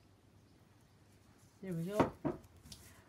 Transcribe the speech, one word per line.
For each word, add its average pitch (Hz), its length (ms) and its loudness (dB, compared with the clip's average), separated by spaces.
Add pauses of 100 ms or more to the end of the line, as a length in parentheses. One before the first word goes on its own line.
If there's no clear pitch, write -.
(1600)
There 190 120 -4
we 165 180 0
go. 214 220 6 (960)